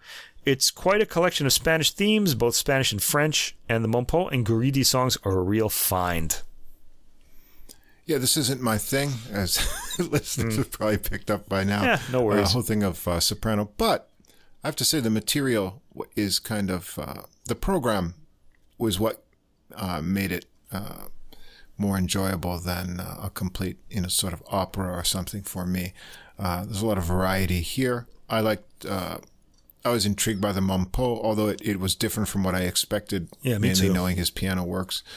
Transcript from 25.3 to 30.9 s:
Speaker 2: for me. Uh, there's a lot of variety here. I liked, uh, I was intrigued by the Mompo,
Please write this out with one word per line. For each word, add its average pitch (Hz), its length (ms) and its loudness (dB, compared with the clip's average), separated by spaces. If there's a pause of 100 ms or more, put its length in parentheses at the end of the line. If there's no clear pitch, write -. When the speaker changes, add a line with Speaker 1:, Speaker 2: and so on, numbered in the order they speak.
Speaker 2:
for 92 220 -8
me. 90 280 -4 (460)
Uh, 90 240 -2
there's 107 180 -6
a 110 40 2
lot 107 120 2
of 92 60 0
variety 92 560 2
here. 123 480 -2 (220)
I 110 100 2
liked, - 460 -2
uh, 87 320 -4 (680)
I 120 60 4
was 113 140 2
intrigued 101 360 0
by 104 100 2
the 95 80 0
Mompo, 95 600 2